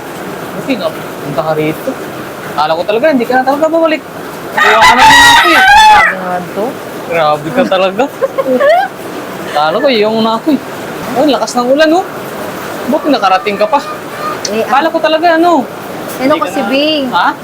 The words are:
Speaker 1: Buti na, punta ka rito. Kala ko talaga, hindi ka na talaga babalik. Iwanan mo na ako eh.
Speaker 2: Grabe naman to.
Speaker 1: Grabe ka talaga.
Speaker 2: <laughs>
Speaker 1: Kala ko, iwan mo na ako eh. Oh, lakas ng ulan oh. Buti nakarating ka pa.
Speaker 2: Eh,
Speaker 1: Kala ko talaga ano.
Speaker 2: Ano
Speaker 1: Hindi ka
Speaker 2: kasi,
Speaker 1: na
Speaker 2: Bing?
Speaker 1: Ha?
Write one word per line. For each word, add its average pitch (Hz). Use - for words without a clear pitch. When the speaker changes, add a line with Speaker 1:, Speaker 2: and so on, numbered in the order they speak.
Speaker 1:
Buti 233
na, 180
punta 151
ka 156
rito. 156
Kala 160
ko 170
talaga, 233
hindi 254
ka 247
na 254
talaga 285
babalik. 320
Iwanan 427
mo 880
na 932
ako -
eh. 370
Speaker 2:
Grabe -
naman 180
to. 196
Speaker 1:
Grabe 151
ka -
talaga. 190
Speaker 2:
<laughs> -
Speaker 1:
Kala 156
ko, 262
iwan 220
mo 226
na 220
ako 226
eh. 277
Oh, 269
lakas 226
ng 247
ulan 311
oh. 370
Buti 302
nakarating 196
ka 208
pa. 277
Speaker 2:
Eh, 214
Speaker 1:
Kala 285
ko 320
talaga 311
ano. 320
Speaker 2:
Ano -
Speaker 1:
Hindi 277
ka 302
Speaker 2:
kasi, 277
Speaker 1:
na 240
Speaker 2:
Bing? 294
Speaker 1:
Ha? 226